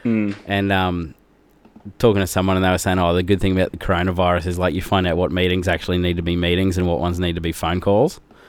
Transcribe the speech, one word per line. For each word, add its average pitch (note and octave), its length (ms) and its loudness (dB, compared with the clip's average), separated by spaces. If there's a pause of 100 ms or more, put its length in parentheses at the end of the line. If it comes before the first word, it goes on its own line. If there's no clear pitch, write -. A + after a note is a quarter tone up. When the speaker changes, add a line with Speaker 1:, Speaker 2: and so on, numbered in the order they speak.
Speaker 1:
Mm. G#2+ 320 -2 (100)
Speaker 2:
And, G2 260 0
um, F2+ 420 -2 (840)
talking G#2 220 4
to F#2+ 60 0
someone, F#2+ 300 0
and F#2 80 0
they F#2 60 4
were F2+ 80 2
saying, F#2 200 0
"Oh, E2+ 160 2
the F2+ 80 2
good F#2 180 0
thing G2 120 0
about F#2 180 0
the - 80 -14
coronavirus F2 680 0
is, F2+ 120 -4
like, F2+ 160 0
you F#2 80 -2
find F#2+ 240 0
out E2 100 0
what F2 160 0
meetings F2+ 360 0
actually F2+ 280 -2
need F2 200 0
to F2 60 -4
be F2 140 0
meetings F2 400 0
and F2+ 100 0
what E2+ 140 0
ones F2 180 -2
need F2 180 -2
to E2+ 40 -6
be E2+ 120 -4
phone F2 280 -2
calls." G#2+ 400 2 (280)